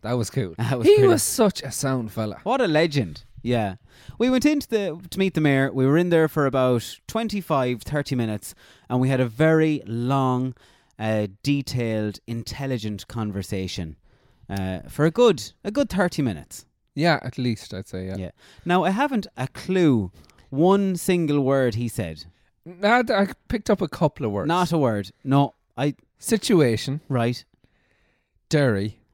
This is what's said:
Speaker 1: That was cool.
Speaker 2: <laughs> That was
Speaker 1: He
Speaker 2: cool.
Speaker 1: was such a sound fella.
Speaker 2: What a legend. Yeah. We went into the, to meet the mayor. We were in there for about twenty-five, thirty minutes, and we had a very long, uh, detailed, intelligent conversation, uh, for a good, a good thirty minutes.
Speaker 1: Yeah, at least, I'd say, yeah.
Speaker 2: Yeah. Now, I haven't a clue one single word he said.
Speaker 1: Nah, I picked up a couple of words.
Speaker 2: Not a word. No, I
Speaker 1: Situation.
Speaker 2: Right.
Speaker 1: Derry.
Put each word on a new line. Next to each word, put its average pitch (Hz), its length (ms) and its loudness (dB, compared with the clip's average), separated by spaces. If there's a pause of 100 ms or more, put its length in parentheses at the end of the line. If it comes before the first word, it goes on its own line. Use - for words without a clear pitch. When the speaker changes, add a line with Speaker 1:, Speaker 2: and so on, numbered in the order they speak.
Speaker 1:
That 117 120 -4
was 120 160 -2
cool. 95 260 -4
Speaker 2:
<laughs> - 20 -16
That 117 220 -2
was 160 80 4
Speaker 1:
He 403 100 10
Speaker 2:
cool. 403 120 8
Speaker 1:
was 339 140 4
such - 400 2
a 123 80 -8
sound 127 420 -4
fella. 107 300 -6
Speaker 2:
What 254 180 0
a 220 60 2
legend. 147 560 0 (200)
Yeah. 113 320 0 (420)
We 247 120 2
went 254 160 2
into 294 220 2
the, 196 320 -2 (120)
to - 80 -8
meet 190 160 2
the 160 60 2
mayor. 139 300 4
We 131 140 0
were 143 120 4
in 175 120 2
there 165 180 4
for 151 200 0
about 127 500 0 (100)
twenty-five, 165 760 -4
thirty 143 320 -4
minutes, 110 400 -4 (340)
and 123 120 0
we 131 80 2
had 131 100 0
a 127 80 2
very 156 580 2
long, 127 720 -2 (420)
uh, 110 300 0 (160)
detailed, 117 840 -2
intelligent 117 800 -8
conversation, 95 920 -6 (520)
uh, 95 300 -4 (100)
for 147 160 0
a 165 60 2
good, 196 420 2 (100)
a 196 80 -6
good 262 180 0
thirty 180 340 -2
minutes. - 420 -6 (300)
Speaker 1:
Yeah, 156 280 2
at 127 140 -10
least, 123 360 -4
I'd 95 140 -10
say, 92 200 -8
yeah. 95 100 -6
Speaker 2:
Yeah. 92 140 -8 (320)
Now, 175 200 2
I 170 80 2
haven't 247 360 -2 (100)
a 127 120 -6
clue 147 640 2 (380)
one 190 460 2
single 165 460 0
word 131 340 2
he 120 120 -4
said. 82 380 -8 (400)
Speaker 1:
Nah, 202 440 2
I 202 180 2 (200)
picked - 220 -6
up 208 120 2
a 170 60 -2
couple - 380 -2
of 107 60 -2
words. 101 160 -2
Speaker 2:
Not 175 240 0
a 170 60 0
word. 110 340 0 (120)
No, 139 300 2 (240)
I 139 180 -2 (220)
Speaker 1:
Situation. 147 920 2
Speaker 2:
Right. 120 340 0 (1040)
Speaker 1:
Derry. 110 500 0 (140)